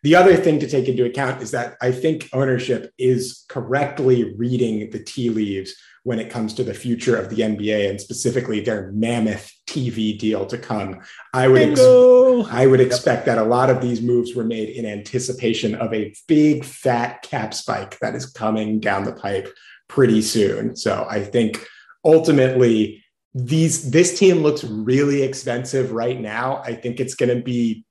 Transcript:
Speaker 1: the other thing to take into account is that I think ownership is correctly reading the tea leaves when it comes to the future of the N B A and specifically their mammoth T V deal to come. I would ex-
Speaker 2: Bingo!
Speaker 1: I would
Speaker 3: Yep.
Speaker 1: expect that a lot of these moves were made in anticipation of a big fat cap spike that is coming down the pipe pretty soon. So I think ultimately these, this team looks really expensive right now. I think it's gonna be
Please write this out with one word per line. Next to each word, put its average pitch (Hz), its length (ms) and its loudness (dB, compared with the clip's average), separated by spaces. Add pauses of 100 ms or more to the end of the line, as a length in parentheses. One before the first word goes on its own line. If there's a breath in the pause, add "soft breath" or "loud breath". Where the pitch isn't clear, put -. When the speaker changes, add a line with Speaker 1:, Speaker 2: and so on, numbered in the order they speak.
Speaker 1:
the 151 100 4
other 180 220 8
thing 151 240 2
to 127 80 -6
take 131 180 -2
into 123 200 0
account 127 360 -6
is 110 80 -12
that 120 320 -8
I 123 80 0
think 156 420 -4
ownership 127 680 -2
is 127 500 -2
correctly 127 880 -2
reading 113 540 -2
the 107 120 -12
tea 120 280 -4
leaves 101 440 -4 (300 soft breath)
when 117 160 -4
it - 100 -12
comes 110 240 -6
to 127 100 -4
the 110 80 -8
future 117 440 -2
of - 120 -6
the 113 140 -2
N 107 140 0
B 104 160 -4
A 101 180 0
and 101 100 -8
specifically 117 600 -4
their 101 320 -6
mammoth 110 600 -2 (140)
T 127 240 -4
V 110 260 -4
deal 104 300 -2
to 120 100 -8
come. 98 440 -8 (340 loud breath)
I 131 140 4
would 131 120 8
ex- 277 200 4
Speaker 2:
Bingo! 254 640 8
Speaker 1:
I 127 220 2
would 131 120 6
Speaker 3:
Yep. 127 80 6
Speaker 1:
expect - 400 -2
that 117 100 2
a 110 80 2
lot 123 240 2
of 123 140 2
these 120 180 -4
moves 120 340 -2
were 120 100 -4
made 110 260 -4
in 113 160 -10
anticipation 113 880 -4
of 113 180 -4
a 107 220 -6 (120)
big 151 380 4
fat 120 580 -4
cap 110 300 -8
spike 101 460 -8
that 113 160 -6
is 127 100 -10
coming 110 560 -4
down 101 240 -2
the 113 80 -6
pipe 98 400 -8 (360 soft breath)
pretty 113 340 2
soon. 110 540 -2
So - 340 -4
I 104 100 -4
think 107 460 -2 (380 loud breath)
ultimately 131 1000 4 (300)
these, 139 560 -2
this 170 280 2
team 185 200 6
looks 147 260 0
really 127 580 0
expensive 127 680 -4
right 120 260 -4
now. 117 460 -6
I 117 100 -8
think 120 260 -8
it's - 160 -6
gonna 123 260 0
be 120 480 -4